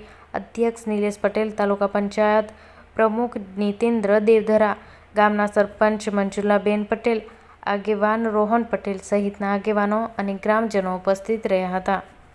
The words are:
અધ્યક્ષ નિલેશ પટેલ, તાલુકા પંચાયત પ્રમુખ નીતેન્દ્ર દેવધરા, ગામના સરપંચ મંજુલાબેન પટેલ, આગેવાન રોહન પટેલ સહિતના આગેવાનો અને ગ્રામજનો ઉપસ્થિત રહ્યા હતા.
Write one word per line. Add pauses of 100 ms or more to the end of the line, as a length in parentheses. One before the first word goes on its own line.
(340)
અધ્યક્ષ
નિલેશ
પટેલ,
તાલુકા
પંચાયત (520)
પ્રમુખ (220)
નીતેન્દ્ર
દેવધરા, (400)
ગામના
સરપંચ
મંજુલાબેન
પટેલ, (420)
આગેવાન
રોહન
પટેલ
સહિતના
આગેવાનો (100)
અને
ગ્રામજનો
ઉપસ્થિત
રહ્યા
હતા. (320)